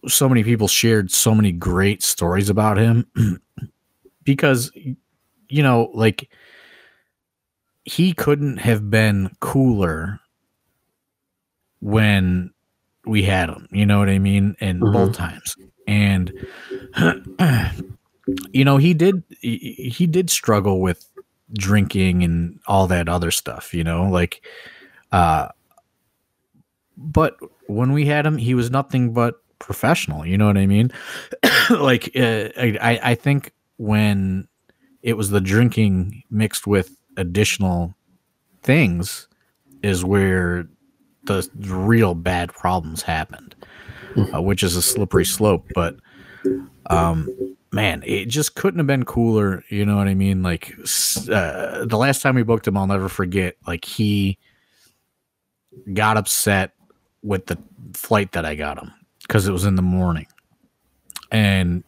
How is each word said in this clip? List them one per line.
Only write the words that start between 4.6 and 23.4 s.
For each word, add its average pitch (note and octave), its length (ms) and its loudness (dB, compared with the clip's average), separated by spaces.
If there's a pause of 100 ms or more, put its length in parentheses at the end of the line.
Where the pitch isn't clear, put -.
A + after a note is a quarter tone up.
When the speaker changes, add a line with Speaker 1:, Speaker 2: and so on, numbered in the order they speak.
Speaker 1:
you D3 140 0
know, A#2+ 320 2
like, A2 340 0 (1600)
he F3+ 280 0
couldn't C#3+ 460 -2
have G#2 320 0
been G#2 400 2 (100)
cooler G2 800 0 (1600)
when G2+ 720 2 (540)
we G#2+ 160 2
had F#2 260 0
him, - 240 -14
you G2+ 140 2
know G2+ 120 4
what G2 120 2
I G2 80 2
mean? G2 420 2
And F#2 220 -2
Speaker 2:
Mm-hmm. G#2+ 100 2
Speaker 1:
both A2 240 2
times. - 400 -10 (300)
And G2 460 2 (640)
<clears throat> B2+ 1040 0 (540)
you C3 120 4
know, C#3 120 6
he E3 180 4
did, F3 280 2 (180)
he, A#2+ 540 -8
he F3+ 120 0
did E3+ 240 0
struggle G2+ 500 2
with F#2 260 -2 (460)
drinking F#2+ 680 2
and E2+ 440 -2
all F#2+ 200 4
that F2 220 0
other F2 220 -2
stuff, - 440 -8